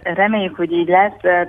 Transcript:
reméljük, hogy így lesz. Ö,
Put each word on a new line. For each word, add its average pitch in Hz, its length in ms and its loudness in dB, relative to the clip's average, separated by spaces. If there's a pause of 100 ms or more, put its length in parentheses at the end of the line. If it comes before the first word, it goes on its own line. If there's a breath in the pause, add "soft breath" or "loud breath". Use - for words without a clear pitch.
reméljük, 190 540 -2
hogy 170 160 -4
így 170 160 0
lesz. 196 240 2 (100)
Ö, 175 260 2